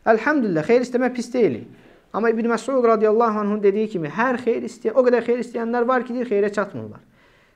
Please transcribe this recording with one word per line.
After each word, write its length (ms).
Əlhamdülillah, 580
xeyir 200
istəmək 300
pis 180
deyil. 300
Amma 180
İbn 160
Məsud 380
radiyallahu 540
anhun 240
dediyi 260
kimi, 200
hər 340
xeyir 240
istəyən, 320
o 80
qədər 160
xeyir 220
istəyənlər 420
var 160
ki, 140
deyir, 100
xeyrə 240
çatmırlar. 520